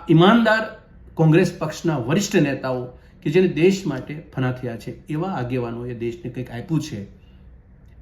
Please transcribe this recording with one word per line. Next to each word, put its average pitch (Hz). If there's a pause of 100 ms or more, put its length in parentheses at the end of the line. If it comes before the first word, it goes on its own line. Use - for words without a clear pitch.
ઈમાનદાર 214 (240)
કોંગ્રેસ 165
પક્ષના 156
વરિષ્ઠ 156
નેતાઓ 131 (360)
કે 165
જેને 180
દેશ 165
માટે 147 (120)
ફના 127
થયા 123
છે, -
એવા 160
આગેવાનોએ 120
દેશને 117
કંઈક 123
આપ્યું 120
છે, 101 (960)